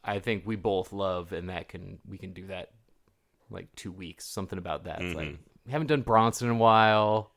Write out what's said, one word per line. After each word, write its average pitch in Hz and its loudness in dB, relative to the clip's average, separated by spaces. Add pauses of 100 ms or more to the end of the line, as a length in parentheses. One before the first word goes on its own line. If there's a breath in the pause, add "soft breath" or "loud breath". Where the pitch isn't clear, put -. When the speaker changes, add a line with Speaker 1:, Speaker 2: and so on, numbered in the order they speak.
Speaker 1:
I 104 -2
think 101 -4
we 110 -4
both 98 -2
love, 92 -4
and 87 -6
that - -8
can, 92 -14 (100)
we 98 -14
can 95 -14
do 92 -16
that, 92 -12 (800)
like, 92 -14
two - -12
weeks, 90 -14
something 95 -8
about 82 -6
that. 78 -8
It's 87 -4
like, 80 -6
Speaker 2:
Mm-hmm. 76 -14 (240)
Speaker 1:
we 120 -8
haven't 156 -2
done 143 2
Bronson 113 4
in 117 2
a 117 0
while. 110 6